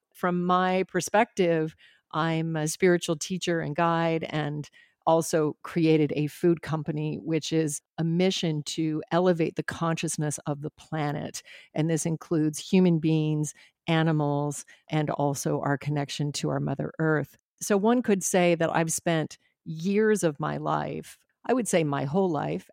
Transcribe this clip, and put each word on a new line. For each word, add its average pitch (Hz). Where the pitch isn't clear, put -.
from 175
my 185
perspective, 170
I'm 160
a 151
spiritual 175
teacher 170
and 147
guide, 165
and 147
also 160
created 156
a 151
food 170
company, 151
which 156
is 160
a 160
mission 165
to 156
elevate 170
the 151
consciousness 160
of 143
the 151
planet. 147
And 156
this 160
includes 156
human 185
beings, 156
animals, 151
and 156
also 143
our 139
connection 147
to -
our 139
Mother 147
Earth. 156
So 208
one 233
could 196
say 175
that 165
I've 165
spent 160
years 196
of 156
my 147
life, 151
I 233
would 240
say 170
my 139
whole 180
life, 156